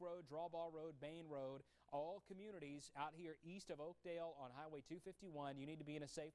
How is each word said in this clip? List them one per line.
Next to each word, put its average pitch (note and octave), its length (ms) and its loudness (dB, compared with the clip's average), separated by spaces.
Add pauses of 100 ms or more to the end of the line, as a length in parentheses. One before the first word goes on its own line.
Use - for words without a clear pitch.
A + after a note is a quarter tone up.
Road, F3 260 0
Drawball E3 480 2
Road, D#3+ 260 0
Bain D#3+ 300 -2
Road, C3+ 320 2 (300)
all D#3+ 340 2
communities F#3 720 -4
out D3+ 160 4
here D#3+ 300 -2
east F#3 260 -4
of D#3 80 2
Oakdale E3 640 0
on B2+ 160 -2
Highway D#3 240 -2
two E3+ 220 -2
fifty-one. D3 520 0
You C#3 100 0
need D#3 120 0
to D3+ 60 -2
be D3 100 2
in D3 80 2
a C#3 60 0
safe D#3 260 0